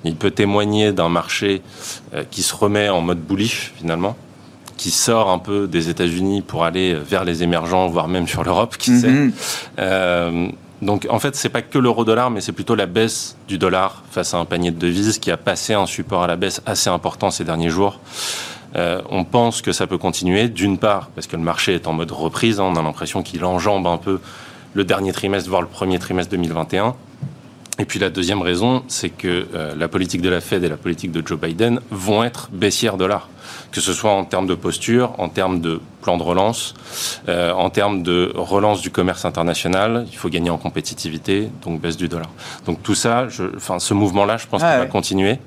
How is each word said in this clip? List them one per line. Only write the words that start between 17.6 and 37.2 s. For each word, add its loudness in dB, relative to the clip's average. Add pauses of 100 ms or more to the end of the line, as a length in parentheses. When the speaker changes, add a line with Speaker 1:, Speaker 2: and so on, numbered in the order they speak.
Speaker 1:
jours. 0 (760)
Euh, 0
on 0
pense 2
que 0
ça 0
peut -2
continuer, 2
d'une 0
part, 2
parce -10
que -10
le -4
marché 0
est -2
en -2
mode -4
reprise, 0
hein, 2
on 2
a 2
l'impression -4
qu'il -6
enjambe 2
un 2
peu -2 (560)
le 2
dernier 0
trimestre, -2
voire 2
le -4
premier -2
trimestre -2
deux -2
mille -2
vingt -4
et 2
un. 2 (880)
Et 0
puis -8
la 0
deuxième 0
raison, 2
c'est -4
que, -2
euh, -6
la -2
politique -2
de 2
la 2
Fed -2
et 2
la -4
politique -4
de -4
Joe -6
Biden 0 (100)
vont 2
être -6
baissières 0
de 2
l'art, 0 (420)
que -6
ce 0
soit 2
en 2
termes 0
de 2
posture, 0
en -2
termes 0
de -2 (220)
plan 2
de -2
relance, 0 (520)